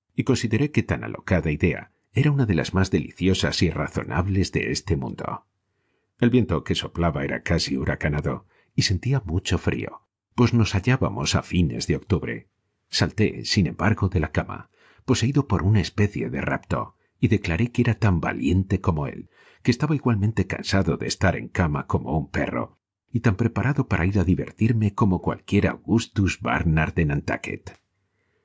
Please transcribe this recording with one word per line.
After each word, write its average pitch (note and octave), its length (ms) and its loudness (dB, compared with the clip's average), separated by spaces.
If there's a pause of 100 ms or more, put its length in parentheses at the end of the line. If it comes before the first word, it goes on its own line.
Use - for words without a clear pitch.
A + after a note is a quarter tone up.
(140)
y - 100 -2
consideré A#2+ 460 0
que A#2 120 0
tan A#1+ 200 -4
alocada D2+ 480 -2
idea - 420 0 (200)
era - 180 2
una C#3 140 2
de G2+ 100 2
las C#2+ 200 0
más F#2 160 2
deliciosas F2+ 720 0
y E2+ 80 4
razonables E2+ 840 -2
de - 180 -2
este - 240 -2
mundo. - 520 -6 (720)
El A#2+ 100 4
viento F2+ 340 2
que F#2+ 120 -4
soplaba D2+ 500 -2
era C2+ 180 -6
casi D#2 360 0
huracanado, C#2+ 680 -4 (280)
y - 80 2
sentía B2 420 0
mucho F2 320 -2
frío, - 460 -4 (320)
pues A#2+ 180 4
nos A2+ 220 2
hallábamos F#2 600 0
a D2 80 0
fines D2 440 0
de D#2 100 0
octubre. G#2+ 540 -4 (400)
Salté, - 560 0
sin F#2+ 200 4
embargo, G2+ 440 0
de F2 100 0
la D2 100 -2
cama, - 400 -6 (360)
poseído C#3 420 2
por E2+ 140 0
una G2+ 180 4
especie G#2 480 -2
de D2 140 -6
rapto, - 540 -4 (220)
y - 100 2
declaré G2 440 0
que - 80 0
era A#2 140 2
tan F#2 260 2
valiente - 640 0
como D2+ 240 0
él, - 240 -12 (320)
que - 80 2
estaba D3 240 0
igualmente A2 520 0
cansado - 520 -2
de A1+ 80 -6
estar E2+ 300 0
en A#1 120 -10
cama D2 380 -2
como - 320 -2
un - 120 -4
perro, - 480 -4 (320)
y A#2 100 -4
tan G#2 160 2
preparado A#2+ 500 0
para E2 200 0
ir G2 120 2
a F2 60 4
divertirme G#2+ 720 0
como F#2 280 2
cualquier F#2+ 460 0
Augustus - 720 0
Barnard D#3 540 0
de - 120 2
Nantucket. - 760 -6 (640)